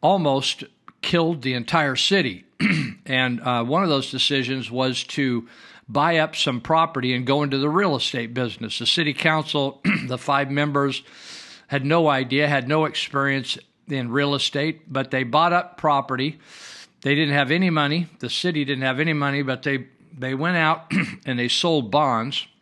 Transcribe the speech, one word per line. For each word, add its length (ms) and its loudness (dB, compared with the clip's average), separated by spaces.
almost 640 2
killed 400 0
the 120 -2
entire 420 0
city. 480 0
<clears throat> 460 0
And, 360 0
uh, 220 0
one 200 2
of 60 0
those 220 0
decisions 580 -2
was 360 -2
to 420 -2
buy 300 2
up 160 0
some 260 -2
property 520 2
and 120 -2
go 180 4
into 140 -2
the 120 0
real 260 2
estate 380 -4
business. 460 -4
The 60 -6
city 280 0
council, 680 0
<clears throat> 120 -2
the 120 -4
five 320 0
members, 540 0
had 180 -2
no 220 4
idea, 400 2
had 200 0
no 180 2
experience 720 -2
in 240 -4
real 240 2
estate, 560 -4
but 200 -4
they 120 0
bought 280 4
up 260 0
property. 600 0
They 140 2
didn't 180 2
have 180 2
any 180 2
money. 380 0
The 100 -6
city 340 -2
didn't 200 -2
have 160 0
any 140 2
money, 280 0
but 220 -4
they, 240 -2
they 160 -4
went 240 0
out 340 0
<clears throat> 180 -14
and 120 -4
they 100 0
sold 440 0
bonds 560 0